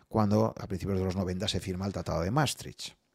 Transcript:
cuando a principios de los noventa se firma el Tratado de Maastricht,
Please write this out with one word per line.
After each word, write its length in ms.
cuando 500
a 80
principios 320
de 60
los 100
noventa 320
se 140
firma 260
el 60
Tratado 300
de 100
Maastricht, 640